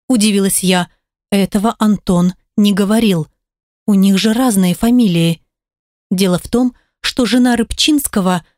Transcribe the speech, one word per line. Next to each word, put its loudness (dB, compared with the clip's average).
удивилась 0
я. 0
«Этого -2
Антон 0
не 2
говорил. 0
У 2
них 2
же 0
разные 0
фамилии». 0
Дело 0
в -10
том, -2
что -4
жена 2
Рыбчинского -2